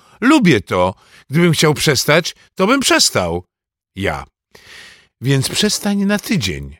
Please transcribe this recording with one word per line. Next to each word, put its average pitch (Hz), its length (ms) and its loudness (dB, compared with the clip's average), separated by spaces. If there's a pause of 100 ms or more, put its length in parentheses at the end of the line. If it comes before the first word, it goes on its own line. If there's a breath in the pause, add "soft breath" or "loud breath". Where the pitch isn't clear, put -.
(220 soft breath)
Lubię 214 400 4
to. 92 340 -2 (340 soft breath)
Gdybym 170 220 2
chciał 151 220 2
przestać, 151 640 0 (200 soft breath)
to 190 120 0
bym 277 120 2
przestał. 90 680 0 (500)
Ja. 80 300 -6 (960 loud breath)
Więc 135 280 0
przestań 202 560 -2
na 208 140 0
tydzień, 76 600 -6